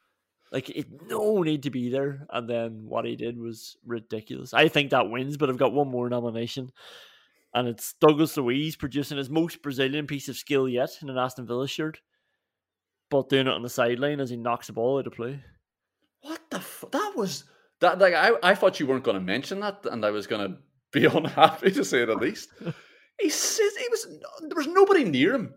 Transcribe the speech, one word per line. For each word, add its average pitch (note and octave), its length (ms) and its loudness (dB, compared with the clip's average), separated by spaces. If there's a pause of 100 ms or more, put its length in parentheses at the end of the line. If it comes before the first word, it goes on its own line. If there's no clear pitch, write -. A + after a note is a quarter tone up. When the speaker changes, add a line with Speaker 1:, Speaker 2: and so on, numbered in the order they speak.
(520)
Speaker 1:
Like, C3 180 -6
it, - 180 -8 (200)
no G#3+ 340 2
need D#3 220 0
to C#3 80 -6
be B2 180 -4
there. C#3 400 -4
And A#2 200 -6
then A#2 360 -4
what A#2 200 -4
he A#2+ 100 -6
did A#2 240 -8
was A#2 460 -12
ridiculous. A#2 680 -10
I D3+ 140 6
think C#3+ 240 0
that A#2 180 2
wins, C3 280 -6
but C#3+ 120 0
I've B2+ 80 -4
got B2+ 160 2
one C#3 160 0
more B2 200 -4
nomination. A#2+ 600 -6 (840)
And B2 140 0
it's - 320 -8
Douglas D#3 380 6
Luiz C#3+ 380 -2
producing C#3 420 -6
his C3+ 120 -6
most D#3+ 340 0
Brazilian C#3 420 -2
piece C#3 240 -8
of B2 80 -10
skill C3+ 320 0
yet B2 220 0 (100)
in D3 80 -12
an B2+ 80 -8
Aston B2+ 300 -4
Villa B2 200 -4
shirt, D#3 320 -6 (1120)
but C3+ 200 0
doing C3+ 180 4
it B2 60 2
on G#2+ 100 -4
the A#2+ 60 -8
sideline B2+ 500 0
as C3 100 -4
he A#2+ 80 -8
knocks A#2 300 -4
the A2 60 -16
ball C3 260 0
out A2 80 -6
of G#2 60 -10
play. C3+ 280 -10 (800)
Speaker 2:
What D#4 200 -12 (100)
the - 80 -8
fu-, - 320 -16
that G4+ 240 -2
was, F#3 300 -6 (340)
that, E3+ 200 4
like, F#3 140 8
I, F#3 200 6 (100)
I F#3 100 6
thought F#3+ 260 2
you D#3 60 -2
weren't B2+ 180 0
gonna G2+ 160 2
mention G2+ 420 -4
that, - 240 -6
and A2 200 -2
I G#2 60 2
was G#2 160 -4
gonna G2+ 300 -4 (340)
be C#3 140 4
<laughs> - 0 -
unhappy, D#3 640 4
to G3 120 0
say B2 220 2
the A2 100 2
least. B2+ 340 -4 (720)
He F#4 100 0
says - 460 0
he B4+ 140 -6
was, - 180 -2 (340)
there D#4 140 -10
was C#4+ 120 0
nobody F#4+ 360 8
near D#3+ 300 4
him. G3+ 240 -4